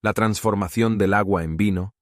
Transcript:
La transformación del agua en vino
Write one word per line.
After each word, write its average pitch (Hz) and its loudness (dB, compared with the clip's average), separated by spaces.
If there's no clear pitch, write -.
La 110 0
transformación 110 0
del 98 2
agua 98 0
en 80 -4
vino 95 -2